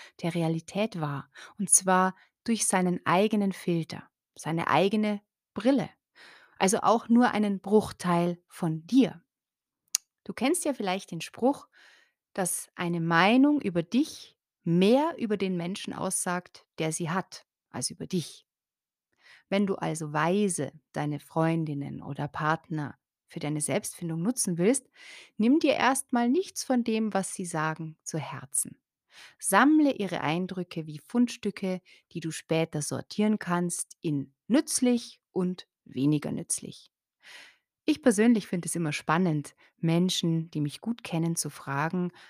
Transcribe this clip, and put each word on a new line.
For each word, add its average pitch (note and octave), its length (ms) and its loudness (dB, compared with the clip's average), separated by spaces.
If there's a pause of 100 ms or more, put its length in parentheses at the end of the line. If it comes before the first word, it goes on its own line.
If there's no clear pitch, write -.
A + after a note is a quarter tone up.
(220)
der E3 140 -2
Realität E3+ 640 -2
wahr. C#3+ 280 -6 (300)
Und F#3+ 100 -4
zwar F#3 460 4 (300)
durch A3+ 240 0
seinen F#3 360 2
eigenen G3+ 480 2
Filter, - 560 -4 (280)
seine E3 320 -4
eigene G3+ 520 2 (320)
Brille. A#3+ 380 0 (680)
Also G3 200 2
auch A3 300 2
nur A#3+ 240 6
einen G#3 260 -2
Bruchteil F3 880 0
von D#3+ 400 -6
dir. A3 340 2 (1040)
Du - 100 -12
kennst C#4+ 320 -2
ja D4+ 80 0
vielleicht F#3+ 380 -4
den E3 100 -8
Spruch, - 460 -2 (680)
dass - 420 -4
eine E3+ 240 -2
Meinung G#3+ 600 6
über F3 220 -2
dich - 560 -2 (240)
mehr A3 560 4
über G#3+ 180 -4
den F#3+ 200 -2
Menschen F3 360 -8
aussagt, - 720 -6 (140)
der D#3+ 140 -2
sie E3 180 -4
hat, - 380 -6 (200)
als - 220 -8
über - 160 -12
dich. - 400 -6 (1040)
Wenn G3+ 180 2
du F#3+ 80 0
also D#3+ 380 -6
weise E3+ 600 0 (200)
deine D3 260 -4
Freundinnen D3+ 800 -2
oder C#3+ 280 -8
Partner D#3 680 -4 (300)
für - 140 -12
deine D3+ 200 -4
Selbstfindung E3 640 -4
nutzen G3 340 -2
willst, G3+ 320 0 (480)
nimm B3 220 4
dir D#4 160 2
erst - 380 0
mal A#3+ 160 2
nichts F4 340 -2
von B3 220 0
dem, A3 280 -2
was G3 220 -4
sie F#3+ 100 -8
sagen, D#3+ 600 -6
zu - 140 -6
Herzen. - 600 -8 (600)
Sammle C#4 540 6
ihre F3 260 -4
Eindrücke F3 680 -4
wie D3+ 140 -12
Fundstücke, G3+ 840 -2 (300)
die E3 80 -8
du D#3+ 100 -6
später D#3+ 500 -2
sortieren G3+ 600 -2
kannst F3 600 -4
in C#3+ 320 -2 (140)
nützlich B3 760 0 (120)
und F3+ 360 -4 (160)
weniger C#3+ 480 0
nützlich. - 580 -8 (920)
Ich D4+ 180 0
persönlich A3 460 4
finde F3 180 -4
es - 80 -6
immer D#3+ 180 -2
spannend, D#3 640 0 (220)
Menschen, E3 720 0
die D#3 100 -4
mich D3 200 -4
gut A#3 240 -8
kennen, E3 320 -2
zu D3+ 140 -6
fragen, E3 600 -4 (200)